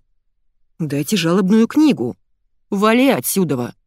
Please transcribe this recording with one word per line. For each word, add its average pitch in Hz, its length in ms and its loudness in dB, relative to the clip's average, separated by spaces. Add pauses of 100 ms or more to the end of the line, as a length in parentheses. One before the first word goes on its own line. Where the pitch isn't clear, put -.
(800)
«Дайте 147 380 -4
жалобную 185 500 2
книгу». 185 500 0 (540)
«Вали 226 380 2
отсюдова». 143 640 -2 (120)